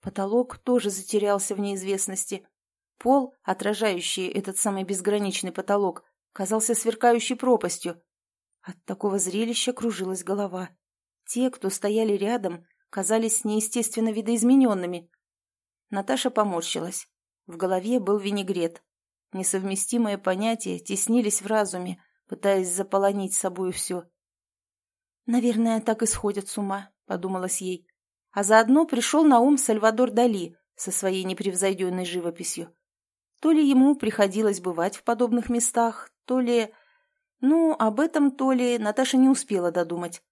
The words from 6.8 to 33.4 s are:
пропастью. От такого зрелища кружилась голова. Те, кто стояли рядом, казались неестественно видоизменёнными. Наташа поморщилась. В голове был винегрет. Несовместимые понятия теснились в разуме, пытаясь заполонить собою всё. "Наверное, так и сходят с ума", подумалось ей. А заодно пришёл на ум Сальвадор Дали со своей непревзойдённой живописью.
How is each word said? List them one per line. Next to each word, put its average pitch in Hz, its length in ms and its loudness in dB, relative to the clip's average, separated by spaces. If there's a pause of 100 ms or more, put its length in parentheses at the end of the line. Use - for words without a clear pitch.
пропастью. 220 680 0 (600)
От - 220 -16
такого 196 340 -4
зрелища 220 540 -2
кружилась 190 500 -6
голова. 185 480 -6 (560)
Те, 254 240 0
кто 196 180 -6
стояли 214 440 0
рядом, 196 520 -2 (260)
казались 220 520 0
неестественно 220 680 -2
видоизменёнными. 214 1000 2 (800)
Наташа 247 400 -2
поморщилась. 180 760 -4 (400)
В 170 80 -16
голове 190 420 0
был 202 200 0
винегрет. 190 680 -4 (480)
Несовместимые 196 840 -2
понятия 196 640 -4
теснились 208 640 -2
в 196 60 -10
разуме, 185 520 -4 (280)
пытаясь 190 440 0
заполонить 196 640 -2
собою 185 380 -4
всё. 175 320 -6 (1200)
"Наверное, 226 540 2
так 220 240 0
и - 20 0
сходят 202 400 -2
с - 100 -8
ума", 196 360 -6 (140)
подумалось 185 540 -6
ей. 185 280 -8 (420)
А 202 140 -2
заодно 226 420 6
пришёл 294 380 2
на 269 160 8
ум 277 180 6
Сальвадор 220 540 2
Дали 208 440 2 (200)
со - 160 -8
своей 190 320 -2
непревзойдённой 185 800 -2
живописью. 170 680 -6 (680)